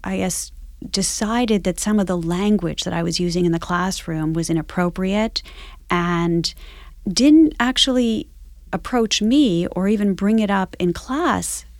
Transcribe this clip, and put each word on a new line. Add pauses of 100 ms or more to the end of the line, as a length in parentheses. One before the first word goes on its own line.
I
guess, (380)
decided
that
some
of
the
language
that
I
was
using
in
the
classroom
was
inappropriate (480)
and (560)
didn't
actually (460)
approach
me
or
even
bring
it
up
in
class (140)